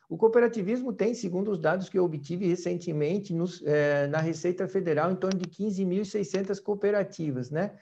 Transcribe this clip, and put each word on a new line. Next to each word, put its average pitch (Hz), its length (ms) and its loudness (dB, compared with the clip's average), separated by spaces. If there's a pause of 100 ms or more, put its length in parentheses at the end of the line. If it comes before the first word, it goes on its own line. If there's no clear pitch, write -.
O 165 80 -6
cooperativismo 233 760 2
tem, 220 200 0
segundo 202 380 -2
os 190 80 -2
dados 170 300 0
que 196 100 -2
eu 180 60 4
obtive 165 420 -4
recentemente, 175 880 -2
nos, 170 320 -2
é, 147 400 4
na 147 120 0
Receita 165 500 0
Federal, 170 420 2
em 185 60 0
torno 190 220 0
de 180 100 -4
quinze 196 360 -2
mil 185 180 2
e 208 40 -4
seiscentas 196 540 -2
cooperativas, 190 880 -2
né? 185 320 -2